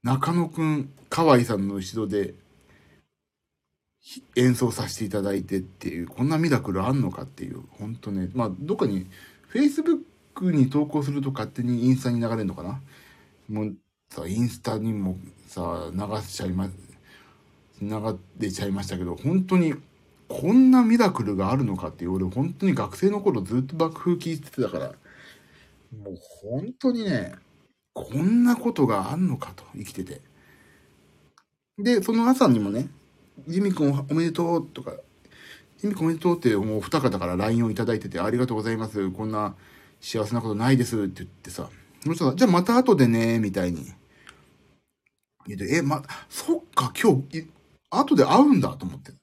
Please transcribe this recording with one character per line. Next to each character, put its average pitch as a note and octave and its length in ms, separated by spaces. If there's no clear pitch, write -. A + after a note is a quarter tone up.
中 C3+ 280
野 E3+ 160
く E3 140
ん、 D3+ 300
河 D#3+ 240
合 A#2+ 60
さ A#2+ 160
ん G2 100
の G2+ 80
後 G2+ 280
ろ G#2 40
で、 G2+ 300
演 B2 180
奏 A#2+ 160
さ G#2+ 180
せ - 100
て A2 60
い G#2 40
た G2+ 140
だ G2 120
い F#2 100
て F#2+ 140
っ - 20
て - 280
い - 140
う、 E2 40
こ - 180
ん C#3+ 40
な D#3+ 100
ミ E3 120
ラ B2+ 100
ク G2+ 120
ル F#2+ 120
あ B2 80
ん C#3 80
の F#2+ 100
か - 120
っ - 40
て - 180
い - 80
う、 - 180
ほ - 160
ん A2+ 100
と - 140
ね、 F#2+ 240
ま A#2+ 120
あ、 G2+ 120
ど D3+ 160
っ - 20
か - 100
に、 F#2+ 200
Facebook C#4+ 1000
に C#3 200
投 D3 160
稿 D3 160
す C#3 80
る C#3+ 100
と C3+ 100
勝 G#2+ 200
手 - 120
に A#2+ 240
イ - 20
ン C3 80
ス C3 80
タ B2+ 60
に A#2+ 100
流 A#2 80
れ A2+ 80
る A2 80
の F2+ 100
か D#2+ 80
な？ A2+ 180
も G#2+ 160
う、 G2+ 120
さ、 D#2 160
イ G2+ 140
ン A#2+ 80
ス - 120
タ A2 180
に A2 140
も F#2+ 260
さ、 E2+ 460
流 F2+ 60
し - 140
ち - 60
ゃ F#2 40
い F#2 40
ま-、 F#2 180
流 G#2+ 360
れ G2+ 120
ち F#2 120
ゃ G2+ 40
い G2 60
ま G2 100
し - 40
た F#2 120
け F#2 60
ど、 F2 120
ほ D#3 180
ん F#3 100
と F#3 140
に、 D#3+ 160
こ - 240
ん B3+ 180
な B3+ 120
ミ A3+ 160
ラ G#3+ 120
ク B2 120
ル G2+ 140
が F#2+ 140
あ B2+ 60
る C#3 80
の G2+ 120
か E2+ 120
っ D#2+ 40
て - 120
い - 20
う、 F2+ 60
俺、 F#2+ 140
ほ B2 160
ん E3+ 120
と - 120
に E3+ 80
学 A2 220
生 G3 140
の G#3 100
頃 C#3+ 220
ず G#2+ 160
っ C3 40
と C3+ 140
爆 E3 240
風 F3+ 140
聞 E3 180
い D#3 80
て - 100
た G#2+ 60
か E2 100
ら、 C2+ 160
も G#2 200
う F2+ 80
ほ A#2 420
ん A3+ 140
と B3+ 180
に A3+ 120
ね、 G#2+ 300
こ - 240
ん A3+ 260
な A#3+ 120
こ A#3 160
と C#3 140
が G2 240
あ D3 60
ん E3 100
の B2+ 100
か - 180
と、 - 100
生 G#2+ 100
き - 80
て F#2+ 120
て。 - 160
で、 G#3 240
そ A#3 100
の A#3 160
朝 B3+ 200
に A#2 120
も G2 100
ね、 A#2 200
「ジ E3 140
ミ G3+ 120
ー - 20
君 C#3 360
お D3 40
め E3 100
で E3 80
と E3+ 260
う」 - 100
と - 140
か、 - 100
「ジ - 80
ミ G#3 80
ー - 20
君 D#3+ 100
お - 20
め E3 60
で D#3 60
と F3 140
う」 - 40
っ - 20
て、 A2+ 160
も G#2+ 220
う - 20
二 D3+ 200
方 G#2+ 180
か F#2 80
ら F2 100
line A2+ 280
を A2 60
い G#2 40
た A2+ 120
だ A#2 80
い G#2+ 60
て - 80
て、 F#2 120
「あ G2 80
り A#2 80
が B2 100
と A#2+ 80
う - 20
ご A2 60
ざ A2+ 100
い A2+ 40
ま A2 120
す。 G2+ 240
こ G#2+ 140
ん A2 40
な G#2+ 260
幸 G#2+ 260
せ G#2+ 80
な A#2+ 80
こ A2+ 60
と G#2+ 60
な A#2 180
い C3+ 40
で B2 80
す」 A2 220
っ - 0
て F#2 180
言 - 20
っ - 40
て - 200
さ、 E2+ 200
そ D#3 100
し E3+ 60
た D#3 80
ら、 C3 100
「じ G#3 80
ゃ A#3 40
あ - 20
ま F3 140
た A#3 120
後 B3 200
で C3+ 100
ね」 A2+ 340
み G#2 120
た F#2+ 120
い F2+ 80
に D2 200
言 G2+ 100
っ - 40
て、 G2 80
「え、 E3 40
ま、 C#3 200
そ - 300
っ - 60
か、 - 260
今 D3 300
日、 E3 80
い-、 E3 120
後 C#4 260
で - 80
会 G#3 180
う D4 120
ん F3+ 60
だ」 - 160
と - 80
思 F#2 140
っ - 20
て。 - 120